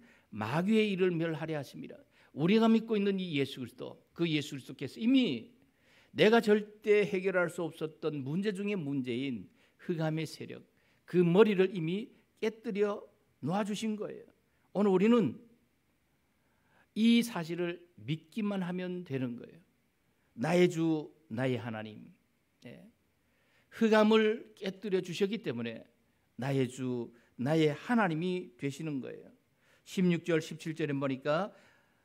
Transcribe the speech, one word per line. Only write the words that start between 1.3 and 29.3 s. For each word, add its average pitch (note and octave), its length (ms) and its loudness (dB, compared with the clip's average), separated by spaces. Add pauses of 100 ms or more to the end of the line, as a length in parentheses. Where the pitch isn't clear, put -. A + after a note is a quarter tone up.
하심이라. - 380 -12 (380)
우리가 G#3+ 360 4
믿고 A3+ 260 2
있는 G3+ 240 0
이 F3 180 -4
예수 C3+ 220 -2
그리스도, B2 440 -12 (100)
그 E3+ 160 0
예수 D3 220 -2
그리스도께서 C#3 480 -10
이미 A3+ 520 2 (600)
내가 A3 300 6
절대 G#3 640 2
해결할 F#3 440 0
수 E3+ 140 -6
없었던 D3+ 600 -6
문제 F#3 300 -2
중에 G3+ 220 -4
문제인 C3 760 -4 (280)
흑암의 D#3 480 -4
세력, A#2+ 380 -14 (420)
그 E3 120 -2
머리를 F#3 580 6
이미 F3+ 340 -4 (300)
깨뜨려 G#3 640 -4 (360)
놓아주신 G#3 560 -4
거예요. C#2 280 -10 (500)
오늘 G3+ 180 4
우리는 F#3+ 480 4 (1600)
이 A#3 280 6
사실을 F3 720 -6
믿기만 F#3 680 -6
하면 F3+ 400 -6
되는 B2+ 320 -4
거예요. - 240 -18 (760)
나의 E3+ 360 4
주, D#3+ 420 -2 (160)
나의 B2+ 300 -2
하나님. A2 540 -10 (540)
예. F3+ 220 -20 (840)
흑암을 A3 840 4
깨뜨려 F#3+ 460 -4
주셨기 G3 380 -2
때문에 A#2 440 -8 (520)
나의 C3 340 -2
주, B2 420 -6 (240)
나의 D#3 380 2
하나님이 F3+ 840 -2
되시는 C#3 440 -6
거예요. - 300 -14 (520)